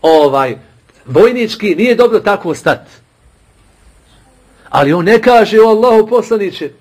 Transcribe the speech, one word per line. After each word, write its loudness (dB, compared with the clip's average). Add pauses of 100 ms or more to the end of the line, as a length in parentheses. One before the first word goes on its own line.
ovaj, 0 (500)
vojnički 0
nije 0
dobro 0
tako -4
stat. -6 (1800)
Ali 0
on -2
ne 2
kaže: 2
„O 6
Allahov 2
poslaniče -4 (100)